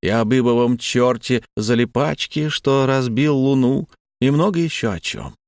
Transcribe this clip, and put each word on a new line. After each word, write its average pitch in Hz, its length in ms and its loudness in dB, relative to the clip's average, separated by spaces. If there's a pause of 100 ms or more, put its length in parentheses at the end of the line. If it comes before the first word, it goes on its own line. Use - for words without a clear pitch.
и 90 80 -2
об 113 240 0
ибовом 120 440 2
чёрте 123 640 -2 (120)
Залипачке, 123 920 -2
что 135 360 0
разбил 135 500 0
луну, 135 520 2 (340)
и 127 100 4
много 170 280 2
ещё 156 320 -2
о 85 80 -6
чём. - 360 -10 (120)